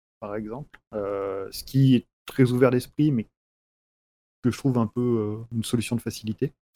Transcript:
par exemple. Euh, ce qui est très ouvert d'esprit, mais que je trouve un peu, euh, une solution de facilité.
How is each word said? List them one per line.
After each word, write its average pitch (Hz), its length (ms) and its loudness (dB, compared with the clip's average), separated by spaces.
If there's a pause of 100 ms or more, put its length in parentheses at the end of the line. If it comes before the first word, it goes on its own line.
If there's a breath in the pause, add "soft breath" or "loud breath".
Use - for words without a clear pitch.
(220)
par 104 140 -8
exemple. 110 440 -10 (140)
Euh, 98 580 -6
ce - 140 -14
qui 131 300 6
est 117 120 0 (180)
très 123 280 2
ouvert 123 180 4
d'esprit, 135 400 0
mais 113 140 -2 (1160)
que 120 100 2
je - 60 -6
trouve 131 200 0
un 113 100 2
peu, 123 140 -4
euh, 113 540 -2
une 113 100 -2
solution 117 320 -2
de - 40 -4
facilité. - 520 -6 (220)